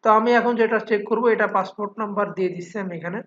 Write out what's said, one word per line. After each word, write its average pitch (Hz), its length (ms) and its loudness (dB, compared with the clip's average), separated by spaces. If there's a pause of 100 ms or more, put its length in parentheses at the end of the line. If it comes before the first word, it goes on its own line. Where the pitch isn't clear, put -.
তো - 40 4 (100)
আমি 233 120 2 (100)
এখন 240 200 0
যেটা 220 180 2 (120)
চেক 208 200 0
করব, 226 140 0 (120)
এটা 202 120 0 (100)
পাসপোর্ট 202 340 -4 (100)
নাম্বার 202 240 -2 (100)
দিয়ে 185 200 -2
দিচ্ছি 175 280 -12
আমি 180 160 -8
এখানে। 175 280 -8